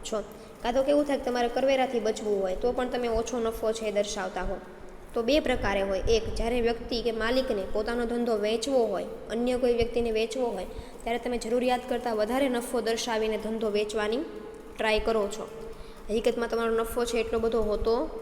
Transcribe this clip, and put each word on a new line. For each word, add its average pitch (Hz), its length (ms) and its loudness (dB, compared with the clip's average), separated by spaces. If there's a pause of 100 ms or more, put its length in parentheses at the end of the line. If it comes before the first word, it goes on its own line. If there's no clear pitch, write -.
છો. 208 200 -2 (380)
કાં 240 120 -2
તો 269 100 4
કેવું 285 220 6
થાય 277 120 0
કે - 60 -4
તમારે 240 240 0
કરવેરાથી 262 520 2
બચવું 208 420 0
હોય 185 140 0
તો 247 160 0
પણ 247 180 0
તમે 247 180 -2
ઓછો 233 320 0
નફો 226 320 0
છે 220 140 -4
એ 208 60 0
દર્શાવતા 196 500 0
હો. 185 160 -2 (560)
તો 233 100 0
બે 277 160 6
પ્રકારે 220 420 0
હોય. 196 180 0
એક, 226 360 2
જ્યારે 233 260 0
વ્યક્તિ 233 400 0
કે 226 100 0
માલિકને 226 520 0 (100)
પોતાનો 233 320 0
ધંધો 233 300 0
વેચવો 226 500 2
હોય, 180 200 -2 (260)
અન્ય 247 260 0
કોઈ 247 160 4
વ્યક્તિને 233 380 2
વેચવો 226 340 0
હોય, 190 200 -4 (380)
ત્યારે 233 160 -2
તમે 240 180 -2
જરૂરિયાત 247 520 2
કરતાં 233 260 -2
વધારે 247 340 2
નફો 240 320 0
દર્શાવીને 220 560 0
ધંધો 214 320 -2
વેચવાની 208 500 0 (580)
ટ્રાય 214 220 2
કરો 214 280 2
છો. - 200 -8 (640)
હકીકતમાં 233 400 2
તમારો 226 260 2
નફો 233 300 0
છે 240 120 -2
એટલો 226 220 0
બધો 226 220 2
હોતો 226 480 2 (120)